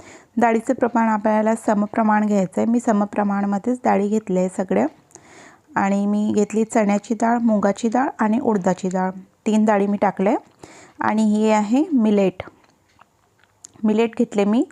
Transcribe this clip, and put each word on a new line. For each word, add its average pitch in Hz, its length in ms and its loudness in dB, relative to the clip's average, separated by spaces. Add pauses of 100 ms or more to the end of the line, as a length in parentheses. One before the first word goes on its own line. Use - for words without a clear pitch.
(360)
डाळीचं 226 380 0
प्रमाण 226 340 0
आपल्याला 214 460 0
समप्रमाण 214 720 0
घ्यायचं 202 340 0
आहे. 214 60 0
मी 233 140 0
समप्रमाणमध्येच 202 1040 -2
डाळी 202 240 0
घेतल्या 202 340 -2
आहे 190 140 0
सगळ्या 196 300 0 (920)
आणि 202 300 0
मी 208 280 -2
घेतली 208 300 0
चण्याची 208 500 -2
डाळ, 233 240 0
मुगाची 214 500 0
डाळ 240 200 0 (100)
आणि 220 200 0
उडदाची 190 500 -2
डाळ, 185 220 -2 (360)
तीन 214 180 2
डाळी 202 220 2
मी 202 100 -2
टाकल्या 196 360 0
आहे. 403 200 -6 (480)
आणि 214 240 0
हे 214 280 2
आहे 214 400 2
मिलेट, 208 500 2 (1400)
मिलेट 220 340 0
घेतले 214 260 0
मी. 220 280 2